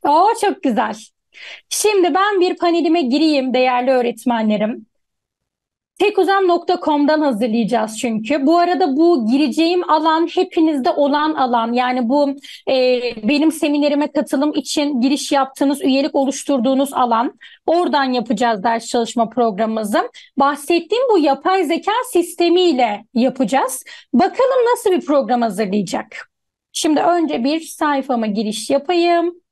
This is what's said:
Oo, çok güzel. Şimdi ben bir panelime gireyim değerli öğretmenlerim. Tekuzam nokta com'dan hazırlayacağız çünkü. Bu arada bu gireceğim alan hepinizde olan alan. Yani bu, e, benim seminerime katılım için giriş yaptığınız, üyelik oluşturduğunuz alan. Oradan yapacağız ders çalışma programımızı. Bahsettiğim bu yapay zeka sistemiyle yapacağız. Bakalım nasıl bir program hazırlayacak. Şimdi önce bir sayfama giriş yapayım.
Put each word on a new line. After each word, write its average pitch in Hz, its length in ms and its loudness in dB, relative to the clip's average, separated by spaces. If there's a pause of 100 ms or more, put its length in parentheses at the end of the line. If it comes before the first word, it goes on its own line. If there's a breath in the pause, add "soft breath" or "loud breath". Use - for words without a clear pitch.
Oo, 311 200 4 (140)
çok 381 220 -2
güzel. 220 320 -2 (720 loud breath)
Şimdi 381 440 2
ben 392 280 2
bir 359 160 0
panelime 339 440 2
gireyim 269 520 0
değerli 254 380 2
öğretmenlerim. 233 920 -2 (1120)
Tekuzam 392 480 2
nokta 349 380 0
com'dan 294 360 2
hazırlayacağız 226 760 -2
çünkü. 247 460 -2
Bu 320 120 4
arada 349 400 2
bu 320 340 2
gireceğim 311 580 0
alan 320 440 2
hepinizde 330 580 0
olan 294 420 0
alan. 240 400 0
Yani 247 360 -2
bu, 277 260 2 (340 loud breath)
e, 254 320 2 (220)
benim 294 280 2
seminerime 294 600 0
katılım 302 420 -2
için 294 480 -2
giriş 277 300 0
yaptığınız, 277 500 0
üyelik 277 340 0
oluşturduğunuz 269 800 0
alan. 240 460 -2 (260 loud breath)
Oradan 320 380 0
yapacağız 240 600 -2
ders 233 220 -2
çalışma 226 440 -2
programımızı. 220 800 -2 (280 loud breath)
Bahsettiğim 339 720 0
bu 403 80 4
yapay 311 440 0
zeka 330 280 -2 (200)
sistemiyle 339 1000 0
yapacağız. 262 680 0 (300 loud breath)
Bakalım 480 580 2
nasıl 440 200 0
bir 349 140 0
program 247 360 0
hazırlayacak. 208 880 -4 (460)
Şimdi 311 220 0
önce 330 440 0
bir 294 160 0
sayfama 277 680 -4
giriş 208 420 -6
yapayım. 339 720 0 (100)